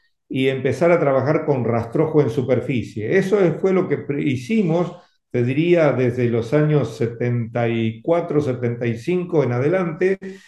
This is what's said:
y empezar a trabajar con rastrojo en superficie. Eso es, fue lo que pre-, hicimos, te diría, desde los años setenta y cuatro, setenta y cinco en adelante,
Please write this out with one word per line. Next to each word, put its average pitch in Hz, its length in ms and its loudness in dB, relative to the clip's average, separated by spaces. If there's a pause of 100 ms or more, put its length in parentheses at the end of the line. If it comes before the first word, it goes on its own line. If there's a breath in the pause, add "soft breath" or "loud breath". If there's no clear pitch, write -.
(280 loud breath)
y 135 200 0
empezar 135 440 0
a 170 80 4
trabajar 143 440 2
con 131 200 0
rastrojo 139 580 2
en 127 80 -2
superficie. 120 880 -2
Eso 190 220 2
es, 165 200 2
fue 190 120 2
lo 165 160 0
que 143 100 -2
pre-, 147 240 -6
hicimos, 175 720 0 (380 loud breath)
te 123 140 0
diría, 156 480 4
desde 123 360 0
los 117 260 0
años 151 420 2
setenta 120 720 -2
y 113 320 -2
cuatro, 165 400 0
setenta 123 460 -2
y 113 100 -2
cinco 175 480 -2
en 120 80 -2
adelante, 175 640 0 (300 loud breath)